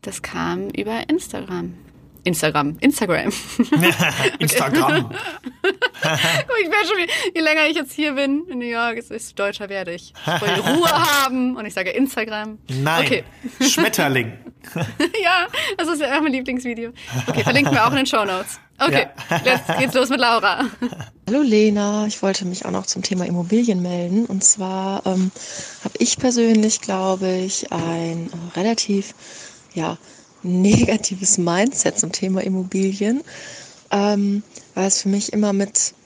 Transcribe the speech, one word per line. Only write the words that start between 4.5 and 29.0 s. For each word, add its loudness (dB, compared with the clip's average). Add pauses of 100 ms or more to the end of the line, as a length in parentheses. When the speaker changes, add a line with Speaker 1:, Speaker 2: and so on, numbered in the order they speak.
Speaker 1:
<laughs> -10
Guck, 0
ich 0
werde 2
schon, 0
je, 0 (280)
je 0
länger 4
ich 0
jetzt -4
hier 0
bin 0
in -8
New -6
York, -2
desto -12
deutscher -4
werde -6
ich. -16 (120)
Ich 0
will 0
Ruhe 4
Speaker 2:
<laughs> 4
Speaker 1:
haben 0
und -8
ich -10
sage -2
Instagram. -2 (100)
Speaker 2:
Nein. 2
Speaker 1:
Okay. 0 (360)
Speaker 2:
Schmetterling. 2
<laughs> -20 (300)
Speaker 1:
<laughs> - (500)
Ja, 2 (300)
das -2
ist -2
ja 0
auch 2
mein 0
Lieblingsvideo. -4 (360)
Okay, -2
verlinken 2
wir 4
auch 4
in 0
den 2
Shownotes. -2 (180)
Okay, 2 (240)
Speaker 2:
Ja. 2
Speaker 1:
jetzt 2
geht's 0
los 4
mit 0
Laura. 2 (640)
Speaker 3:
Hallo 2
Lena, 4
ich -4
wollte 0
mich -6
auch -6
noch -4
zum -4
Thema -2
Immobilien 2
melden. 0
Und -4
zwar, 0
ähm, 2 (540)
hab -6
ich 2
persönlich, 4
glaube 0
ich, -2
ein, -4 (240)
äh, -4
relativ, 0 (600)